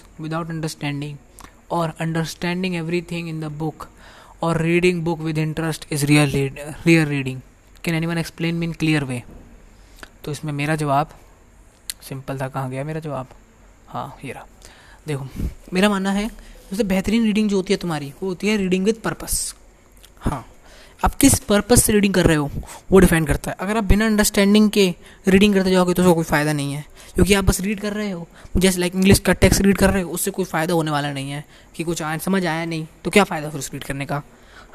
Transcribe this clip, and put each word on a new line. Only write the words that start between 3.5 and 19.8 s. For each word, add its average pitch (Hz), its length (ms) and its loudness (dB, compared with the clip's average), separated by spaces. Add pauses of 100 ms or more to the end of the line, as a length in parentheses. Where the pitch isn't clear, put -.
book 156 240 -6 (580)
or 165 180 0
reading 175 420 2
book 165 200 -2
with 156 140 -2
interest 156 420 -4
is 143 300 -4
real 147 240 4
read-, 135 240 -2 (280)
real 165 220 6
reading? 131 320 -4 (440)
Can 165 180 -2
anyone 165 220 -4
explain 170 380 -4
me 165 100 -4
in - 80 -14
clear 156 240 2
way?" 127 160 -6 (1040)
तो 151 80 -6
इसमें 151 200 -6
मेरा 147 240 -2
जवाब 147 340 0 (1000)
सिंपल 135 320 -10
था। 135 80 -6
कहाँ 135 220 -6
गया 135 140 -8
मेरा 156 160 -8
जवाब? 139 260 -8 (640)
हाँ, 135 360 -10
ये 123 80 -10
रहा। - 140 -16 (640)
देखो, 135 180 -6 (460)
मेरा 190 160 4
मानना 196 220 0
है, 208 180 -2
सबसे - 560 -6
बेहतरीन 190 400 2
रीडिंग 214 260 2
जो 202 60 0
होती 185 160 -2
है 185 40 2
तुम्हारी, 147 360 -6 (100)
वो 190 60 -4
होती 185 200 -4
है 214 100 2
reading 190 340 2
with 220 140 -8
purpose। - 500 -6 (640)